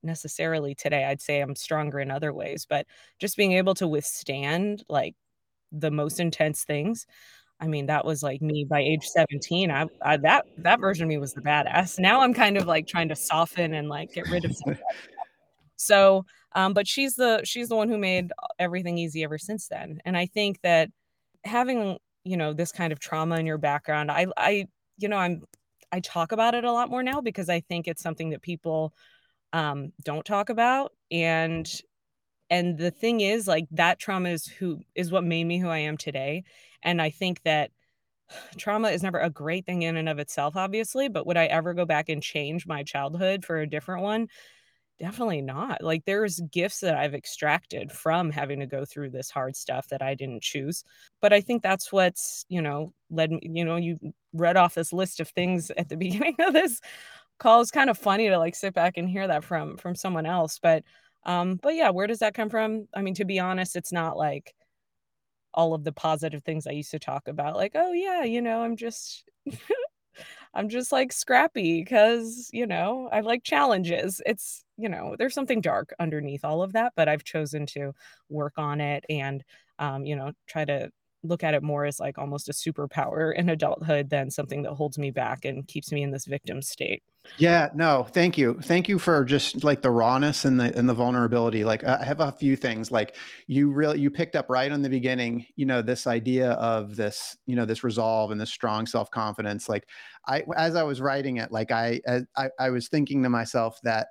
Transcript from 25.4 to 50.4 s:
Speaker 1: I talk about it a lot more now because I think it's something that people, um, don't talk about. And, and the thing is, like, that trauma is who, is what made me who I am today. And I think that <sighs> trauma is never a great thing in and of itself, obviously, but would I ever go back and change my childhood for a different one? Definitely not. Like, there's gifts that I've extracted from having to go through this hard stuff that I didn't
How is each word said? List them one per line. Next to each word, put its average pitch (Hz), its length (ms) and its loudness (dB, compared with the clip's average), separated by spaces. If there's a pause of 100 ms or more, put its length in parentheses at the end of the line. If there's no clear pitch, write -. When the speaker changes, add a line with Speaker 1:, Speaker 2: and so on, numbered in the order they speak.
Speaker 1:
I 185 100 -4
talk 165 320 -2
about 226 220 4
it 240 100 -2
a 240 60 2
lot 240 200 0
more 254 120 -2
now 254 180 -2
because 196 280 -4
I 170 120 2
think 170 260 -6
it's 165 160 -6
something 160 280 -4
that 143 120 -8
people, 160 500 -2 (600)
um, 147 400 -2 (100)
don't 151 220 -6
talk 202 240 0
about. 233 440 2 (180)
And, 165 580 0 (800)
and 175 280 2
the 170 140 0
thing 226 300 0
is, 202 260 0
like, 165 240 2
that 170 280 2
trauma 185 300 -2
is 170 160 -4
who, 170 360 -6 (140)
is 175 160 -4
what 180 120 2
made 165 220 0
me 170 140 0
who 180 80 -2
I 160 120 -2
am 151 180 -4
today. 143 460 -6 (380)
And 170 200 0
I 156 80 2
think 180 340 -4
that 151 280 2 (580)
<sighs> - 280 -20
trauma 214 320 0
is 170 140 0
never 185 160 -2
a 170 100 2
great 160 360 -4
thing 180 180 -2
in 165 140 0
and 160 120 -2
of 147 100 -4
itself, 147 360 -4
obviously, 214 540 -2
but 185 180 -4
would 170 100 2
I 165 100 6
ever 165 260 0
go 175 120 0
back 156 240 0
and 147 140 -4
change 151 440 -4
my 147 160 -6
childhood 175 600 -2
for 165 140 -2
a 151 100 -4
different 175 340 -6
one? 214 240 -2 (720)
Definitely 202 440 -4
not. 143 400 -6
Like, 160 220 -2
there's 196 360 0 (100)
gifts 175 300 -2
that 170 160 2
I've 143 180 -2
extracted - 760 -4
from 165 400 0
having 139 300 -6
to 135 60 -8
go 139 180 -6
through 143 260 -10
this 131 200 -10
hard 131 240 -6
stuff - 340 -6
that 135 120 -6
I 135 140 -2
didn't 131 280 -10